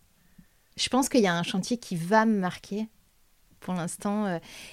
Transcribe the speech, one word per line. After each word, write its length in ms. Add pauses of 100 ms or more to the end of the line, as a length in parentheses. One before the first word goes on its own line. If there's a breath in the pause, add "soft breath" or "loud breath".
(760 soft breath)
Je 120
pense 200
qu'il 120
y 80
a 80
un 80
chantier 320
qui 180
va 320
me 100
marquer. 520 (720)
Pour 120
l'instant, 540
euh, 120 (340 loud breath)